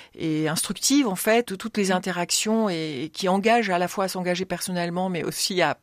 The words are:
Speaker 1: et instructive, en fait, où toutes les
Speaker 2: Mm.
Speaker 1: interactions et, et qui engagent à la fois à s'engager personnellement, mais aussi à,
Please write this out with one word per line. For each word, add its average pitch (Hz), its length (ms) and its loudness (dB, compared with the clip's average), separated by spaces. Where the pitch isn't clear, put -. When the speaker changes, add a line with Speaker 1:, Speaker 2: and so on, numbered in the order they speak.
Speaker 1:
et 156 340 -2
instructive, 226 600 2
en 185 80 -2
fait, 226 340 2
où 196 60 -6
toutes 220 200 -8
les 196 120 2
Speaker 2:
Mm. 185 80 4
Speaker 1:
interactions 196 760 0
et, 156 360 -4
et - 20 -10
qui 185 200 -4
engagent 202 420 4
à 175 80 2
la 180 100 2
fois 196 160 -2
à 185 40 -2
s'engager 180 360 -2
personnellement, 180 640 -4
mais 175 160 -2
aussi - 360 -2
à, 147 220 4